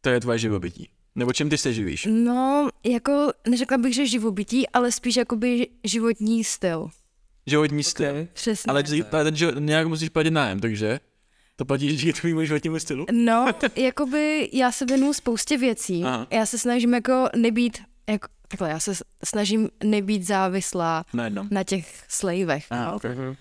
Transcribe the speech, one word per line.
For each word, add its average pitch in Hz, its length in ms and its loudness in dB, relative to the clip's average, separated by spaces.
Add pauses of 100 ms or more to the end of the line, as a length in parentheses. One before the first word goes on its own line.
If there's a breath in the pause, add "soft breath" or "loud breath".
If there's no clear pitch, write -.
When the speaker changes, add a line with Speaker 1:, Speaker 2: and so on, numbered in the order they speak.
Speaker 1:
to 135 100 0
je 123 100 4
tvoje 117 180 0
živobytí. 95 500 -2 (260)
Nebo 123 180 0
čím 147 180 0
ty 147 80 2
se 135 140 0
živíš? 104 380 -4
Speaker 2:
No, 254 580 2 (180)
jako 277 460 2 (160)
neřekla 247 300 2
bych, 240 160 2
že 277 120 2
živobytí, 220 640 0
ale 240 240 2
spíš 240 240 -2
jakoby 240 500 0 (180)
životní 226 600 0
styl. 160 440 -2 (580)
Speaker 1:
Životní 147 340 4
Speaker 3:
Ok. 143 60 -2
Speaker 1:
styl? 147 460 -2
Speaker 2:
Přesně. - 380 -4
Speaker 1:
Ale 143 120 4
ty, 151 220 0
ale 156 200 2
ten 156 120 2
život, 160 220 2
nějak 151 280 2
musíš 160 220 -2
platit 160 220 2
nájem, 131 300 0
takže 110 400 -2 (560)
to 139 80 -4
platí 139 220 0 (100)
díky 151 160 0
tvýmu 160 320 0
životnímu 156 340 -2
stylu? 147 340 -6
Speaker 2:
No, 233 340 4 (160)
<laughs> 269 140 -2
jakoby 294 760 0
já 247 200 2
se - 140 -4
věnuju 269 260 2
spoustě 247 460 -2
věcí. 220 460 0
Speaker 1:
Aha. 123 260 -2
Speaker 2:
Já 220 160 2
se 233 120 -4
snažím 240 360 2
jako 254 420 2
nebýt, 233 420 2 (320)
jako, 214 180 -4 (200)
takhle, 180 220 -4
já 160 100 -4
se 196 140 -4
s-, - 100 -8 (200)
snažím 208 440 0 (160)
nebýt 208 420 0
závislá 180 800 0 (100)
Speaker 1:
Na - 100 -2
jednom. 202 260 -6
Speaker 2:
na 190 140 0
těch - 440 -6
slejvech, 175 640 -2
Speaker 1:
Aha, 120 200 -4
Speaker 2:
no. 196 60 -6
Speaker 1:
ok. 202 80 -8
Speaker 3:
Mhm, 123 100 -4 (260)